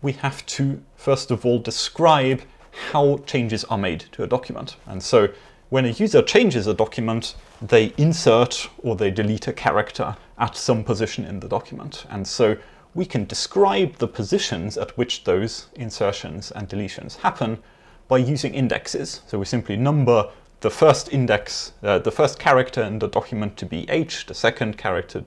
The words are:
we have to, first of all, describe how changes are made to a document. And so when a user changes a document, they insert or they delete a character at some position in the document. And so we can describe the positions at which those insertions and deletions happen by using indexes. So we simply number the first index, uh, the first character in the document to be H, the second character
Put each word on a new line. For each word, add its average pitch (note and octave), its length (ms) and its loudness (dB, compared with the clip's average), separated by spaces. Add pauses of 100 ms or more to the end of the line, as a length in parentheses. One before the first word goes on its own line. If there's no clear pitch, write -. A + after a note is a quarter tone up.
we C#3 120 -2
have C#3 340 -6
to, C#3 340 -2 (140)
first - 340 -2
of A#2+ 160 -2
all, B2 140 4
describe C3+ 800 2 (500)
how C#3+ 360 4
changes A2+ 380 -2
are A2+ 120 -2
made F#2 360 -2
to - 100 -6
a - 40 -4
document. - 500 -4 (100)
And F#2+ 140 -10
so G2+ 280 6 (400)
when C3 160 2
a A#2+ 40 2
user D3+ 320 4
changes D3 440 4
a G#2+ 80 0
document, A2+ 640 -2 (260)
they A2 360 4
insert B2 800 4
or A2+ 180 -4
they G2 160 0
delete G#2 360 -2
a A2 60 -6
character G2+ 640 -2 (220)
at A2+ 180 -4
some A2+ 280 0
position G#2+ 420 -4
in F#2+ 160 -10
the F#2+ 80 -12
document. - 600 -8
And G2 160 -6
so A2 300 2 (380)
we F3+ 120 -4
can A2 200 -4
describe G3 720 0
the A#2 100 -2
positions G#2 680 -4
at - 200 -8
which - 280 -4
those G2 400 -2 (100)
insertions G2+ 760 -6
and G2+ 180 -12
deletions - 480 -8
happen A2+ 440 -4 (460)
by C3 120 4
using C3 340 0
indexes. - 720 -4
So G#2+ 120 -4
we G2 60 -4
simply A2 300 -4
number B2 540 4 (320)
the A2+ 80 2
first - 420 4
index, A#2+ 640 0 (100)
uh, G2+ 160 4
the A2 120 -2
first - 280 0
character B2+ 440 2
in G#2+ 160 -4
the G#2+ 100 -2
document G#2 480 -4
to - 80 -10
be - 240 -8
H, - 380 -2
the - 80 -12
second A2 420 -2
character F2+ 500 -4